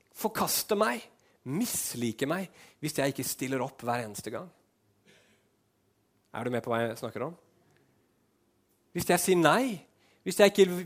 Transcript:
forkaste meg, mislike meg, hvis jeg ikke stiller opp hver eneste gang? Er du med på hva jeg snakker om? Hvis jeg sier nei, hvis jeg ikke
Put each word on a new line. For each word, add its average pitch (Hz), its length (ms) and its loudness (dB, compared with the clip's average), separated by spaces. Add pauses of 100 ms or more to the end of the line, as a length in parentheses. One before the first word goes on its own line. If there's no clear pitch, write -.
(200)
forkaste - 560 -2
meg, 220 240 0 (480)
mislike 131 800 -4
meg, 180 220 -4 (340)
hvis 147 160 -4
jeg 139 140 0
ikke 131 120 -6
stiller 131 380 -4
opp - 160 -12
hver 120 240 -4
eneste 107 300 -12
gang? 170 160 -12 (1900)
Er 110 80 -8
du 123 80 -2
med 117 100 -2
på 120 120 -4
hva 113 80 0
jeg 113 180 -4
snakker 113 300 -8
om? - 20 -12 (1600)
Hvis - 160 -4
jeg 175 160 4
sier 180 160 4
nei, 185 400 4 (480)
hvis - 140 -4
jeg 202 100 8
ikke 190 160 8 (180)